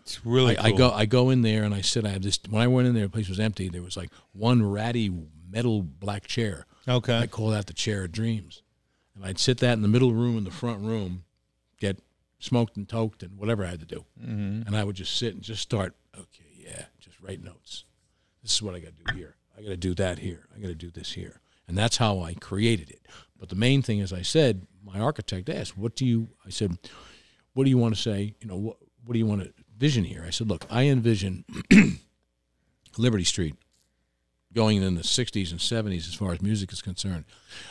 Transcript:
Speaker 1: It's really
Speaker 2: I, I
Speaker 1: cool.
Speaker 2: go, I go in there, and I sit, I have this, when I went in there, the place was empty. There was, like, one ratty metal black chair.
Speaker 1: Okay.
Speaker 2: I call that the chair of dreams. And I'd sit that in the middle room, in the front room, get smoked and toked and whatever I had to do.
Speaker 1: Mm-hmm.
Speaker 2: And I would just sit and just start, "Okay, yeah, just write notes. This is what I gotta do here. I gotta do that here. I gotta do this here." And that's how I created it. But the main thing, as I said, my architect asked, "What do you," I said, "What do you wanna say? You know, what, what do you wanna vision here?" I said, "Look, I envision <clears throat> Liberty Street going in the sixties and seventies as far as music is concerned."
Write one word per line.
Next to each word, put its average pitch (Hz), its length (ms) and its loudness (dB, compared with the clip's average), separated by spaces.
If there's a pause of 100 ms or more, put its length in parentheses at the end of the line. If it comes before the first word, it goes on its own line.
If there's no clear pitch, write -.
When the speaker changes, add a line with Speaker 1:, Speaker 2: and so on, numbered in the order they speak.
Speaker 1:
It's - 240 -14
really 120 320 6
Speaker 2:
I, 104 80 2
I 113 60 8
Speaker 1:
cool. 98 60 4
Speaker 2:
go, 127 140 8
I 110 140 2
go 123 240 6
in 127 120 4
there, 110 220 4
and 104 100 0
I 101 60 -2
sit, 110 260 0
I 104 40 -2
have 95 120 -4
this, 95 160 0 (120)
when 110 120 2
I 120 60 4
went 127 220 4
in 120 60 4
there, 110 100 2
the 95 40 -4
place 104 200 -4
was 92 100 -4
empty. 104 300 -2
There 87 120 -8
was, 90 140 -12
like, 87 140 -10 (240)
one 117 360 4
ratty 110 400 -2 (400)
metal 110 340 0
black 98 440 -8
chair. 104 380 -4 (200)
Speaker 1:
Okay. 123 320 2
Speaker 2:
I 117 100 0
call 110 240 -2
that 104 160 -2
the 85 60 -14
chair 101 300 -4
of 87 80 -8
dreams. 110 500 -4 (540)
And 98 100 -16
I'd 95 140 -6
sit 123 200 2
that 123 140 4
in 110 80 0
the 104 60 2
middle 120 260 6
room, 117 240 0
in 107 60 -4
the 87 80 -8
front 113 300 -6
room, 101 420 -6 (560)
get 98 200 -2 (400)
smoked 120 380 -2
and 101 100 -8
toked 113 360 -4
and 92 120 -16
whatever 101 300 -2
I 85 60 -6
had 87 80 -10
to 80 80 -16
do. - 180 -14 (160)
Speaker 1:
Mm-hmm. 104 460 -6
Speaker 2:
And 101 100 -2
I 107 60 0
would 98 120 -4
just 95 220 -8
sit 117 160 -2
and 95 80 -14
just 104 220 -10
start, 98 320 -2 (200)
"Okay, - 300 -20 (100)
yeah, - 300 -18 (140)
just - 200 -20
write 95 240 -12
notes. - 420 -18 (580)
This 110 100 0
is - 80 2
what 98 140 -6
I 87 40 -12
gotta 82 140 -18 (140)
do - 100 -2
here. 85 180 -16 (220)
I 107 60 -20
gotta 101 120 -6
do 87 200 0
that 90 240 0
here. 87 260 -10 (100)
I - 40 -18
gotta 92 160 -8
do 85 160 -14
this - 220 -12
here." 90 280 -14 (260)
And 87 80 -6
that's 110 220 2
how 107 220 2
I 87 160 -8
created 101 560 -2
it. - 100 -20 (380)
But - 100 -18
the 92 60 -8
main 127 260 4
thing, 107 200 0
as 95 120 -4
I 90 80 -8
said, 107 460 2 (180)
my 98 140 -8
architect 107 500 -4
asked, - 260 -8
"What 110 200 -6
do 135 100 -2
you," 113 220 2 (180)
I 95 60 -16
said, 90 260 -2 (760)
"What 131 100 2
do 135 80 6
you 127 80 6
wanna 113 160 2
say? 104 440 -4
You - 80 -16
know, 95 100 -10
what, 107 200 -6 (260)
what 120 100 -6
do 117 60 2
you 113 60 2
wanna 104 220 0 (280)
vision 123 280 2
here?" 80 240 -6
I - 20 -10
said, 113 180 -4
"Look, 92 220 -4
I 120 140 2
envision 113 600 2 (280)
<clears throat> 190 280 10 (960)
Liberty 110 260 2
Street 82 320 -2 (1000)
going 107 280 4
in 95 140 2
the 82 80 -4
sixties 101 480 -2
and 82 100 -8
seventies 104 460 -2
as 87 80 -12
far 95 180 -4
as 82 80 -6
music 98 300 -2
is - 100 -10
concerned." 90 440 -8 (460)